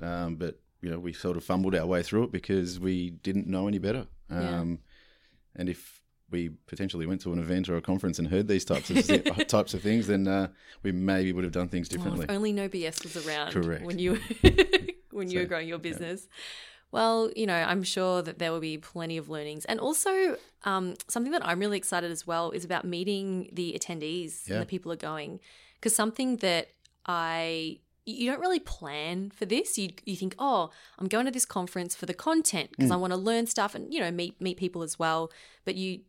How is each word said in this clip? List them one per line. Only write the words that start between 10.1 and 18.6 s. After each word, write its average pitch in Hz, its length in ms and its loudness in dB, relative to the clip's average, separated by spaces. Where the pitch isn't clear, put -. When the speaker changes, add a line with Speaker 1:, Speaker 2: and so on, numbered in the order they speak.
Speaker 1:
uh, 95 200 2
we 98 100 0
maybe 92 420 2
would 92 100 0
have 87 100 -2
done 90 160 0
things 85 220 -2
Speaker 2:
Oh, 87 40 -4
if - 60 -2
Speaker 1:
differently. 85 280 -2
Speaker 2:
only 208 240 0
No 196 140 -2
B 185 200 -4
S - 160 -4
was 160 240 -6
around 151 240 -2
Speaker 1:
Correct. 85 340 0
Speaker 2:
when 170 140 -4
you, 185 180 4
<laughs> - 720 8
when 196 180 -4
you 180 100 0
Speaker 1:
So, - 20 -
Speaker 2:
were 180 40 2
growing 165 220 -4
your 165 100 -6
Speaker 1:
yeah. 160 40 -8
Speaker 2:
business. 175 360 -8
Well, 226 440 2
you 220 100 -2
know, 185 100 0
I'm 180 280 2
sure 185 380 2
that 160 180 -8
there 165 140 0
will 165 80 -2